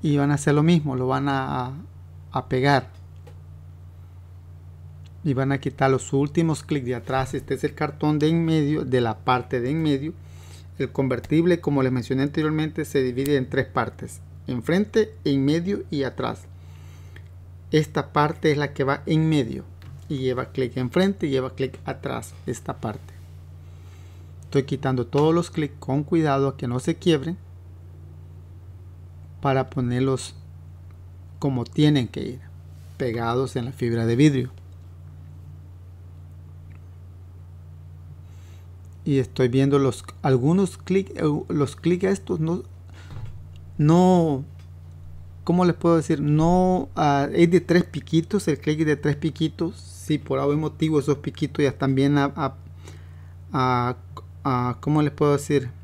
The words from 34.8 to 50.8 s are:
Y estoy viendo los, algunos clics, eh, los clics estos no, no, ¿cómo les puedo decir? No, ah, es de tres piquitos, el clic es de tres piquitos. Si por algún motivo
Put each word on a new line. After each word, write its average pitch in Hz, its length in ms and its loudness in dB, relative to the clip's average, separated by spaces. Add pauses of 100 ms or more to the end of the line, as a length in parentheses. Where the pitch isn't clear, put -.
Y 139 140 4
estoy 127 280 2
viendo 139 320 6
los, 135 240 2 (180)
algunos 151 560 4
clics, 190 380 0
eh, - 80 -2 (240)
los 143 300 0
clics 180 260 2
estos 190 380 0
no, 165 220 -2 (1120)
no, 165 640 6 (1040)
¿cómo 180 180 4
les 170 120 6
puedo 170 200 4
decir? 156 240 2
No, 170 760 4
ah, 143 340 4
es 170 180 6
de 170 120 6
tres 170 240 4
piquitos, 165 640 0
el 139 100 2
clic 151 220 0
es 160 40 4
de 147 120 4
tres 147 180 0
piquitos. 160 640 -2
Si - 400 -4
por 135 220 -2
algún 143 200 2
motivo 156 400 2